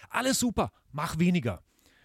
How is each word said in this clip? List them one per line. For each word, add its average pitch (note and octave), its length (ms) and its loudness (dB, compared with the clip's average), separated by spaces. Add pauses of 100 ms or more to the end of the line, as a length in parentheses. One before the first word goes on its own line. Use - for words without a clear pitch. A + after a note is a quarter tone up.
„Alles B3+ 300 0
super, A3 320 -2 (220)
mach D3+ 260 -4
weniger.“ E3 420 2 (440)